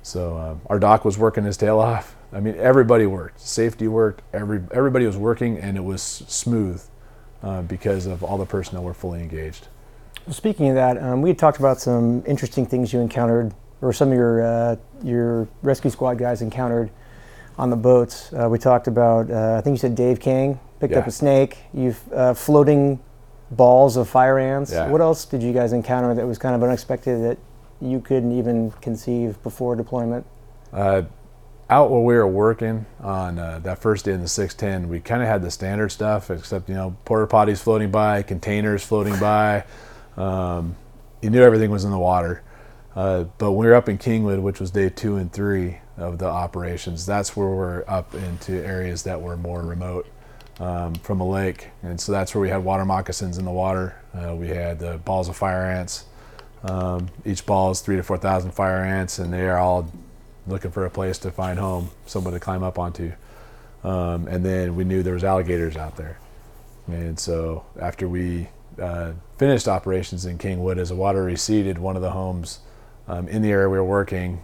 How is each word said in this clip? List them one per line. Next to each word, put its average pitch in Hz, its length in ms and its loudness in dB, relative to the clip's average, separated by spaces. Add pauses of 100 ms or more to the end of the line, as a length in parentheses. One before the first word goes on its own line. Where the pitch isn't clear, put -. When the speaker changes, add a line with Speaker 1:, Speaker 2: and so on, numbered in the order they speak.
Speaker 1:
So, 87 340 -6
um, 80 300 -8
our 104 140 0
doc 110 240 6
was 101 120 2
working 110 280 2
his 101 120 -2
tail 107 220 2
off. 113 380 0 (160)
I 98 80 -8
mean, 104 180 -2
everybody 117 480 6
worked. 95 340 -6
Safety 113 460 -2
worked. 110 360 0 (100)
Every, 104 280 -4 (120)
everybody 127 340 2
was 101 100 0
working, 113 400 0
and 98 200 -4
it 95 80 -6
was 95 180 -4
smooth, 104 800 -4 (600)
uh, 95 200 -6
because 92 440 -2
of 90 180 -6
all 98 140 -4
the 95 80 -4
personnel 92 360 -6
were 87 120 -8
fully 87 260 -8
engaged. 80 480 -10 (580)
Speaker 2:
Well, 165 80 -10
speaking 160 360 2
of 131 40 4
that, 127 260 4
um, 127 220 0
we 170 80 4
had - 80 2
talked 151 200 4
about 135 200 4
some 120 480 2
interesting 131 400 0
things 123 260 -2
you 127 60 0
encountered, 117 560 0 (280)
or 127 100 2
some 139 160 4
of 131 60 4
your, 117 280 4
uh, 117 340 0 (280)
your 117 420 0 (160)
rescue 139 280 2
squad 123 280 -2
guys 120 220 -2
encountered 117 500 -2 (680)
on 127 120 0
the 117 60 0
boats. 120 560 4
Uh, 120 160 0
we 113 100 2
talked 123 300 4
about, 113 420 4
uh, 113 260 0
I 107 40 0
think 143 140 0
you 120 40 -2
said 123 160 0
Dave 123 240 2
King 131 400 0 (220)
picked 143 140 0
up 123 100 4
Speaker 1:
Yeah. 123 40 -4
Speaker 2:
a 113 40 -6
snake. 139 460 4 (160)
You've, 127 260 -2 (120)
uh, 127 220 4
floating 143 640 6 (520)
balls 127 460 8
of 117 120 2
fire 131 300 6
ants. 139 340 -2
Speaker 1:
Yeah. 85 160 0
Speaker 2:
What 156 140 4
else 160 240 2
did 123 160 -4
you 120 100 0
guys 120 200 2
encounter 123 420 0
that 117 120 -2
was 113 120 -4
kind 127 180 0
of 117 60 2
unexpected 123 600 -2
that 117 160 -2 (420)
you 127 200 -4
couldn't 120 320 0
even 117 480 0
conceive 120 640 -4
before 123 340 -4
deployment? 120 500 -4 (460)
Speaker 1:
Uh, 98 300 2 (680)
out 131 220 6
where 120 100 6
we 120 140 6
were 107 140 6
working 110 580 0 (160)
on, 92 380 -4
uh, 82 200 -8
that 90 200 -6
first 107 240 2
day 101 80 0
in 90 80 -2
the 85 80 -6
six - 260 -4
ten, 95 340 -4
we 85 120 -6
kinda 120 260 -2
had 104 160 2
the 85 80 -6
standard 101 400 -4
stuff, 107 400 -2
except, 92 380 -6
you 95 80 -6
know, 92 180 -6 (100)
porta 110 220 2
potties 107 320 4
floating 107 320 2
by, 107 320 2
containers 104 640 -2
floating 104 340 0
by. 104 460 2 (520)
Um, 90 600 -4 (440)
you 110 80 -4
knew 123 140 8
everything 110 300 8
was 98 120 -2
in 101 60 -2
the 95 80 -2
water. 90 440 0 (520)
Uh, 92 300 0 (140)
but 104 120 0
when 104 140 2
we - 20 6
were 117 80 10
up 120 140 6
in 101 100 -2
Kingwood, 107 440 0
which 98 180 -4
was 92 100 -6
day 98 180 2
two 101 280 -4
and 92 160 -4
three 95 460 -2 (180)
of 85 220 -8
the 92 80 -4
operations, 87 760 -6
that's 98 320 -4
where 98 120 0
we're 90 400 -4
up 95 260 -6
into 90 500 -8
areas 92 380 -6
that 90 180 -8
were 87 160 -10
more 87 260 -8
remote, 87 440 -8 (540)
um, 87 340 -6
from 92 260 -4
a 90 80 -2
lake. 95 420 -4 (120)
And 87 180 -10
so 104 120 -6
that's 95 200 -2
where 104 100 0
we 95 60 0
had 95 140 -2
water 95 220 0
moccasins 92 540 -4
in 92 60 -4
the 90 60 -4
water. 92 460 -2 (180)
Uh, 85 220 -8
we 85 140 -8
had 85 280 -6
the 85 200 -8
balls 92 300 -4
of 87 80 -10
fire 92 280 -2
ants. 92 400 -6 (580)
Um, 92 460 -4 (160)
each 101 200 -6
ball 95 280 2
is - 80 -4
three 98 160 -2
to 90 80 -2
four 90 140 -4
thousand 92 340 -2
fire 92 320 -2
ants, 95 340 -4
and 87 140 -6
they 90 160 -2
are 90 100 0
all 90 300 0 (600)
looking 95 220 -8
for 92 160 -4
a 87 40 -6
place 92 280 -6
to 95 140 -10
find 92 260 -4
home, 90 320 -4 (160)
somebody 90 300 -6
to 87 40 -8
climb 92 220 -6
up 92 160 -6
onto. 87 320 -6 (720)
Um, 87 460 -4
and 90 180 -4
then 90 300 -2
we 92 80 -2
knew 92 180 0
there 90 120 -2
was 90 100 -4
alligators 87 520 0
out 78 200 -10
there. 80 240 -14 (680)
And 85 320 -6
so 82 460 -4 (160)
after 87 280 -6
we, 87 400 -4 (320)
uh, 85 340 -6 (240)
finished 135 280 2
operations 92 580 -2
in 87 140 -8
Kingwood, 92 400 -4
as 90 120 -4
the 87 40 -6
water 95 300 0
receded, 95 540 0
one 92 180 -4
of 90 60 -4
the 90 100 -4
homes, 92 480 -6 (480)
um, 90 180 -6
in 107 160 -2
the 107 80 2
area 98 180 4
we 95 80 2
were 95 60 2
working 92 600 0